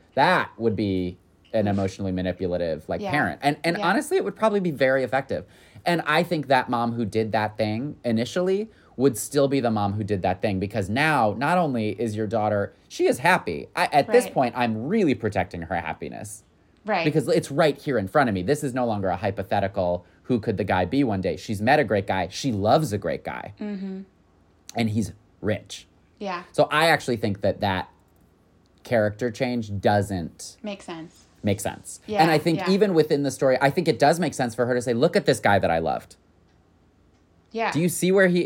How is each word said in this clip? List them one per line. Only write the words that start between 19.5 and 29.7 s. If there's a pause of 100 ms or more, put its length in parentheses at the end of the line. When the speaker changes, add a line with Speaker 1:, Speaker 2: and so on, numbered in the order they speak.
Speaker 1:
"Who
could
the
guy
be
one
day?"
She's
met
a
great
guy.
She
loves
a
great
guy.
Speaker 2:
Mm-hmm. (760)
Speaker 1:
And
he's (280)
rich. (320)
Speaker 2:
Yeah. (100)
Speaker 1:
So
I
actually
think
that
that (920)
character
change